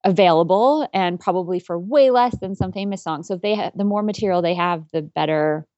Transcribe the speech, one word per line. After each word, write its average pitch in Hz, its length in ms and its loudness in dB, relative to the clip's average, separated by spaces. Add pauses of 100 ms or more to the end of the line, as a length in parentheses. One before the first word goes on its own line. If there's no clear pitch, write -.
available 190 880 4
and 180 240 -2
probably 180 440 -4
for 170 180 -8
way 262 320 4
less 247 280 2
than 190 160 -8
some 185 180 -6
famous 196 280 -6
song. 160 220 -8
So 190 120 -6
if 170 60 -12
they 208 140 -2
ha-, - 180 -4
the 202 120 -4
more 202 180 -2
material 196 380 -2
they 170 120 0
have, 175 380 -2
the 160 100 -4
better 156 640 -2 (120)